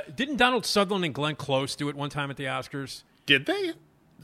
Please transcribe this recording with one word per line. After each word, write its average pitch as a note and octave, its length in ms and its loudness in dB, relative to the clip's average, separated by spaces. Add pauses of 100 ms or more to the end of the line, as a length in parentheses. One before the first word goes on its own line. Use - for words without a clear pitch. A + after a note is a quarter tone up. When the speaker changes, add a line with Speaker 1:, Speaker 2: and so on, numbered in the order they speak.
(160)
Speaker 1:
didn't C4 220 0
Donald B3 280 4
Sutherland G3 400 2
and C#3+ 80 -2
Glenn D3 220 0
Close C3+ 400 0
do C#3+ 140 -4
it C#3+ 60 -6
one C#3+ 140 -4
time C#3+ 220 -4
at C3+ 60 -10
the C#3+ 80 -6
Oscars? C3 580 -6 (220)
Speaker 2:
Did C#3 220 4
they? F#4 260 0 (500)